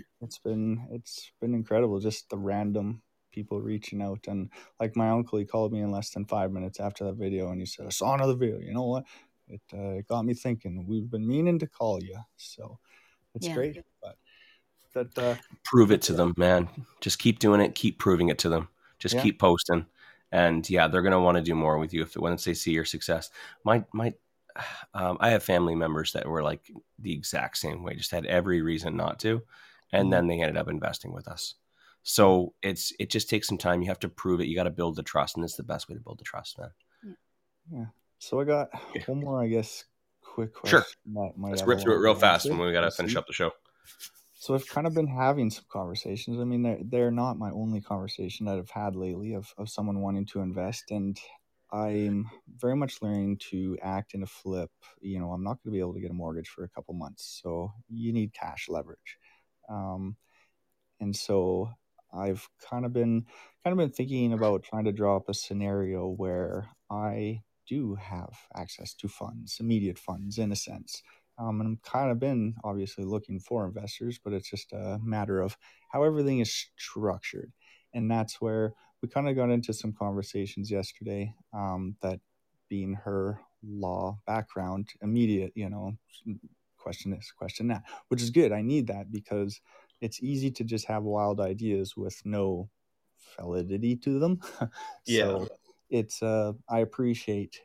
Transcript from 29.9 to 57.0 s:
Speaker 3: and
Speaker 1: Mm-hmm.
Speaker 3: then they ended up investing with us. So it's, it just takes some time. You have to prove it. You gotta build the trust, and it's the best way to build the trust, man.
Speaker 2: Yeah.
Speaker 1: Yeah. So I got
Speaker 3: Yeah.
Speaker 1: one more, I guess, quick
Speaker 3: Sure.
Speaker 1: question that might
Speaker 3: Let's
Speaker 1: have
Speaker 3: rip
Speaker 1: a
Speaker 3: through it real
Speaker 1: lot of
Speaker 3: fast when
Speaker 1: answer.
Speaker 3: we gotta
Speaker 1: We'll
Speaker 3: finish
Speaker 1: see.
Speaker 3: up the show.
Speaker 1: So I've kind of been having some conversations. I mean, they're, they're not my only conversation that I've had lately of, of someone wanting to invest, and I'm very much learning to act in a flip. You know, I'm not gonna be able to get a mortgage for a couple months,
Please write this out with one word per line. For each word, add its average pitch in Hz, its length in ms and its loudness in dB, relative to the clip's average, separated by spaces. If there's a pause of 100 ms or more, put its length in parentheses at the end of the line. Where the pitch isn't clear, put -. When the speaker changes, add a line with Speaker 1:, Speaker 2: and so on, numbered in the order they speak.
Speaker 3:
and 98 120 4
Speaker 1:
Mm-hmm. 95 80 4
Speaker 3:
then 90 160 6
they 85 140 2
ended 78 160 0
up 80 120 -2
investing 80 440 -6
with - 140 -12
us. - 280 -10 (480)
So 92 580 6
it's, 98 360 -2
it 107 120 -4
just - 200 -2
takes 107 180 0
some 98 100 -2
time. 90 240 2
You 90 80 0
have 92 100 -4
to 92 100 -4
prove 90 300 0
it. 71 80 0
You 80 80 -2
gotta 87 160 0
build 85 240 -2
the 78 80 -6
trust, - 320 -2
and 85 80 -2
it's 82 140 -6
the - 60 -8
best 76 260 -8
way 76 60 -12
to - 60 -14
build - 180 -16
the - 40 -18
trust, - 340 -12
man. - 140 -14 (320)
Speaker 2:
Yeah. 196 100 -16 (580)
Speaker 1:
Yeah. 123 140 -8 (340)
So - 200 -2
I 143 60 2
got 147 240 2 (260)
Speaker 3:
Yeah. - 120 -8
Speaker 1:
one 135 120 -2
more, 139 220 -2
I 117 80 2
guess, 113 340 0 (380)
quick - 340 -8 (100)
Speaker 3:
Sure. - 160 8
Speaker 1:
question - 320 -6
that 101 240 -4
might 98 120 -4
Speaker 3:
Let's 95 120 0
Speaker 1:
have 98 60 -2
Speaker 3:
rip 120 120 8
Speaker 1:
a - 20 -2
Speaker 3:
through 110 140 6
it - 20 8
real 107 160 10
Speaker 1:
lot - 20 -2
of - 60 -4
Speaker 3:
fast 90 240 8
when 143 80 2
Speaker 1:
answer. 87 120 2
Speaker 3:
we 87 60 2
gotta 85 140 4
Speaker 1:
We'll 82 60 2
Speaker 3:
finish 82 200 -2
Speaker 1:
see. 80 60 0
Speaker 3:
up 82 100 -2
the 73 60 -10
show. 85 180 2 (840)
Speaker 1:
So - 220 -2
I've 135 120 -2
kind 151 200 -2
of 160 80 0
been 160 120 4
having 131 440 2
some - 180 -10
conversations. 101 720 -6
I 120 60 -2
mean, 120 180 0
they're, 117 180 0
they're 120 300 2
not 120 260 0
my 104 140 -4
only 110 280 -2
conversation 95 680 -6
that 98 100 0
I've 92 140 -8
had 104 240 -4
lately 92 380 -4
of, 98 260 -8
of 107 100 -8
someone 101 320 -4
wanting 98 260 -2
to - 120 -6
invest, 92 500 -4
and 98 300 -4 (520)
I'm 104 560 0 (200)
very 123 280 -2
much - 280 -2
learning 101 340 0 (140)
to 92 320 -2
act 95 320 -4
in 98 80 -6
a - 20 -6
flip. 92 460 -6 (280)
You 95 200 -6
know, 87 120 -4
I'm 90 120 -4
not 113 180 -6
gonna 110 120 -6
be 98 60 0
able 90 140 -2
to 92 80 -8
get 92 80 -6
a 87 60 -8
mortgage 82 340 -6
for - 140 -14
a 87 60 -10
couple - 260 -12
months, 71 480 -14